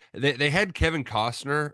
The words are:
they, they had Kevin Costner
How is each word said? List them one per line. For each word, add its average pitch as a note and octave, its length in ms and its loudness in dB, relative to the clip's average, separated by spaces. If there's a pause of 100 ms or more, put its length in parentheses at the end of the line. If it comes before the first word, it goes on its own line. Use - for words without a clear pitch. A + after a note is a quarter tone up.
(140)
they, C3+ 200 0
they C#3+ 160 0
had F#3 240 2
Kevin D#3+ 320 0
Costner C3+ 680 -2